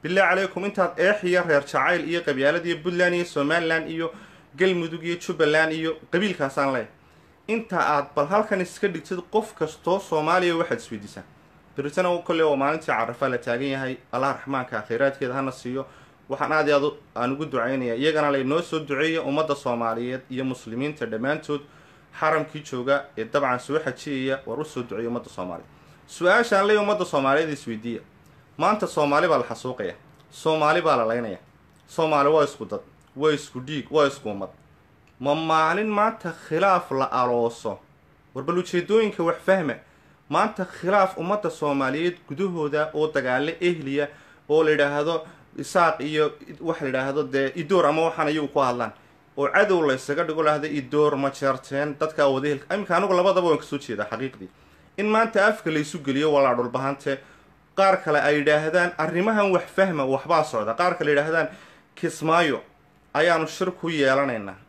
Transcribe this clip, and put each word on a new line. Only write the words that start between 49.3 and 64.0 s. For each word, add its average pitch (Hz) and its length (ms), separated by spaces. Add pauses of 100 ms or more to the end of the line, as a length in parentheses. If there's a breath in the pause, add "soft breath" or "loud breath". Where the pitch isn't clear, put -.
oo 139 100
cadow 190 400
la 135 60
isaga 143 300
dhigo, 156 200
lahda 151 240
i 151 140
door 147 340
ma 139 140
jeerteen, 139 720
dadka 156 280
wada 135 200
hel-, 139 260
iminka 185 240
anigu 190 160
labadaba 180 340
waan 151 120
ka - 60
soo 143 120
jeedaa 107 340
xaqiiqdii. 113 360 (500 soft breath)
In 202 100
maanta 220 400
afka 214 240
la 151 80
isu 151 240
geliyo, 139 300
waa 139 100
la 127 120
dhulbahante. 135 600 (600 loud breath)
Qaar 190 260
kale 151 160
ay 147 220
yidhaahdaan, 156 560
"Arrimahan 190 540
wax 175 120 (120)
fahma, 180 300
waxbaa 147 380
socda." 113 300
Qaar 175 240
kale 147 140
yidhaahdaan, 151 360 (480 loud breath)
"Kismaayo 160 640 (540)
ayaanu 160 340
shir 180 240
ku 165 180
yeelanaynaa" 131 680 (140)